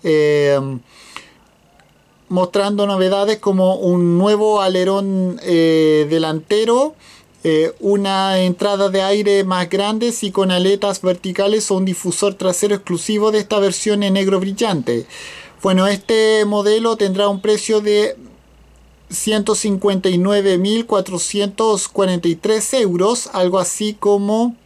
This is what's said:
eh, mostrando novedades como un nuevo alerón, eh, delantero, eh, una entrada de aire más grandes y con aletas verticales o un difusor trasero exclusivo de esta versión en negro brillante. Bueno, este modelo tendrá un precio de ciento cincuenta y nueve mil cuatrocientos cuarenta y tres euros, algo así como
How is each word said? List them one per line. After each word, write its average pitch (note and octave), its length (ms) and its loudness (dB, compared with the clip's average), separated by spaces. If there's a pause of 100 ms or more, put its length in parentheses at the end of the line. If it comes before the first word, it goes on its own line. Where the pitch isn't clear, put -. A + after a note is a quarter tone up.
eh, D3 560 2 (1700)
mostrando G3+ 600 0
novedades G3 520 0
como F#3 360 2
un F3 420 0
nuevo G#3 440 2
alerón, F#3+ 800 0
eh, D#3+ 680 2
delantero, G#3 840 0 (480)
eh, D#3+ 360 0
una G3 600 0
entrada F#3+ 500 0
de F#3+ 120 0
aire G3+ 420 2
más F#3 240 -2
grandes G#3+ 560 -2
y G#3 60 -4
con F#3+ 220 0
aletas G3 500 0
verticales G3 680 -2
o G3 40 0
un F#3+ 100 0
difusor F#3+ 500 -2
trasero G3 400 -2
exclusivo G3+ 560 -2
de G#3+ 80 2
esta G#3 180 -4
versión G3+ 460 0
en G3 100 0
negro F#3+ 260 0
brillante. F3+ 680 -2 (560)
Bueno, F#3+ 240 2
este A3 580 2
modelo G#3+ 520 0
tendrá G3+ 320 0
un G3+ 120 -4
precio G#3+ 400 0
de G#3 340 0 (960)
ciento G#3+ 460 -2
cincuenta G3 540 -2
y F3 100 2
nueve G3 400 2
mil G#3+ 260 0
cuatrocientos G3+ 1000 -2
cuarenta F#3 400 0
y E3+ 80 0
tres A3 400 -2
euros, G#3 580 0
algo F#3 240 0
así G#3 380 -4
como G#3 600 0 (100)